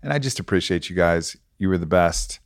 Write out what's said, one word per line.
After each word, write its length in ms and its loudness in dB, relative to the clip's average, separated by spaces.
And 100 -4
I 60 0
just 200 -4
appreciate 480 -2
you 80 -8
guys. 400 2
You 140 0
are 80 2
the 80 -4
best. 580 2